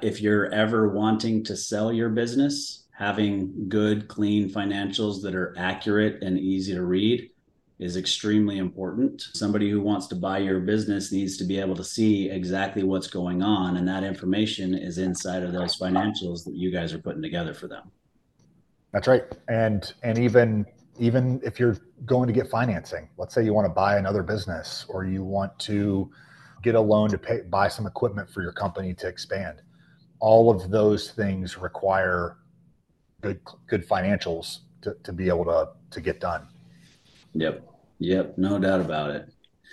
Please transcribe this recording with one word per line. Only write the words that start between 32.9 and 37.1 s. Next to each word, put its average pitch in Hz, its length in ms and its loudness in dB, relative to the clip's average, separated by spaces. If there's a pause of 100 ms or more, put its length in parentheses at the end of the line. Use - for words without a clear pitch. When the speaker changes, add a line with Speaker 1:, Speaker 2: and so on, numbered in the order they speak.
Speaker 2:
good, 98 200 -6 (260)
good 101 200 -2
financials 92 720 -2 (200)
to, - 220 -8
to 101 100 -12
be 92 160 -2
able 87 160 2
to, 82 240 2 (220)
to - 100 -12
get 82 180 -4
done. 82 280 -6 (880)